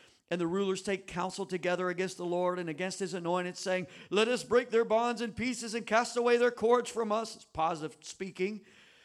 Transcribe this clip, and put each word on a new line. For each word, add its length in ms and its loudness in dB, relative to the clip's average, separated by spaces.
and 120 0
the 60 0
rulers 340 0
take 260 -4
counsel 380 -4
together 440 -2
against 280 -4
the 80 -6
Lord 340 0
and 100 -4
against 300 -6
his 140 -4
anointed, 440 -2
saying, 300 -2
'Let 180 4
us 160 0
break 260 4
their 160 4
bonds 360 2
in 120 -4
pieces 400 -4
and 140 -4
cast 300 2
away 200 4
their 140 4
cords 380 4
from 220 -2
us.'" 240 -2
It's 100 -20
positive 560 -4
speaking. 640 -6